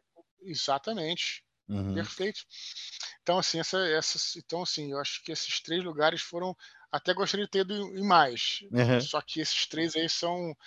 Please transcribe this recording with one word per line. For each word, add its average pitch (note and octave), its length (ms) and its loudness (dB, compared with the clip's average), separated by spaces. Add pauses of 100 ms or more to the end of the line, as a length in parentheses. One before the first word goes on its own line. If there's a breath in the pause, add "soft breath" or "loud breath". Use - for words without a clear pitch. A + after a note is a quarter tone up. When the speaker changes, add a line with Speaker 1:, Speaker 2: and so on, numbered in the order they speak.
(420)
Speaker 1:
Exatamente. E3+ 1040 -4 (240)
Speaker 2:
Uhum. G2 260 -2
Speaker 1:
Perfeito. G#2+ 460 -4 (800 loud breath)
Então, F3 160 4
assim, E3 220 0
essa, F#3 260 -2
essas, - 500 0
então, E3+ 260 -6
assim, D3+ 280 -4
eu C#3 80 -4
acho - 240 -4
que - 80 -10
esses - 300 -4
três F3 240 -2
lugares D#3+ 360 2
foram, F3+ 340 -6 (360 soft breath)
até F3+ 240 0
gostaria G3 320 0
de - 40 -16
ter F#3+ 100 2
ido F#3+ 140 0 (220)
em G3 80 -2
mais, D3+ 680 6
Speaker 2:
Uhum. B2 280 6
Speaker 1:
só D3 220 0
que - 180 -6
esses - 260 0
três D#3+ 280 -2
aí D#3+ 140 0
são, F3 460 -2 (120)